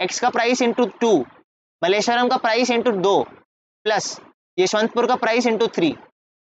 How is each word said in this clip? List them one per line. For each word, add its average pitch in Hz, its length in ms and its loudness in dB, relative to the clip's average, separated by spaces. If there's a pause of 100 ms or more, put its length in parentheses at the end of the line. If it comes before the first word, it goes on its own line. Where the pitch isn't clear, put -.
X 180 200 -6
का 247 100 0
price 240 320 0
into 233 240 0 (140)
two, 226 160 4 (640)
मल्लेश्वरम 220 460 2
का 254 80 0
price 240 340 0
into 233 260 0
दो 185 260 2 (640)
Plus - 340 -4 (380)
यशवंतपुर 214 480 0
का 247 100 0
price 233 300 0
into 220 280 0
three, 170 160 0 (680)